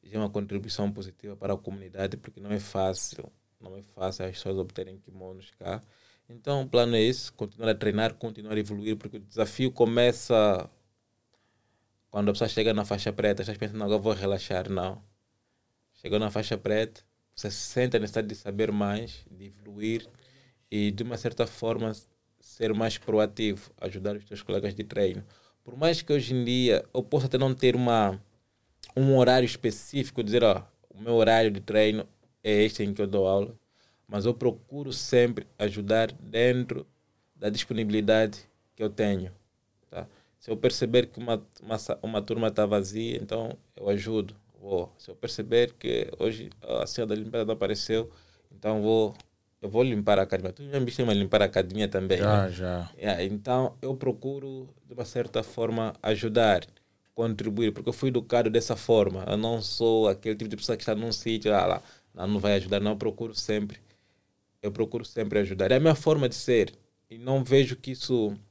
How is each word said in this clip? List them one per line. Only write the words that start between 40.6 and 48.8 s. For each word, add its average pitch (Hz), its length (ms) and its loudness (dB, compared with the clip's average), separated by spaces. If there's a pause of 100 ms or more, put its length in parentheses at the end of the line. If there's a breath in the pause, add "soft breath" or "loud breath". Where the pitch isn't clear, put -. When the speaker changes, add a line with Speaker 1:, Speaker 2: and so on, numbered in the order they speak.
Speaker 1:
que - 100 -16
uma, 113 260 -2 (180)
uma 110 160 -6
sa-, - 240 -6
uma 107 200 -4
turma 110 280 -2
tá 104 160 2
vazia, 104 500 -2
então 113 400 -6 (200)
eu 101 120 -6
ajudo, 101 460 -2 (260)
vou. 92 380 -4
Se - 120 -20
eu 92 60 -16
perceber 120 600 0
que - 400 -2
hoje 110 320 -4 (120)
a 58 240 -4
senhora 110 280 -4
da 107 60 -4
limpeza 113 240 -4
não 110 100 -2
apareceu, 107 560 -2 (400 soft breath)
então 107 320 -2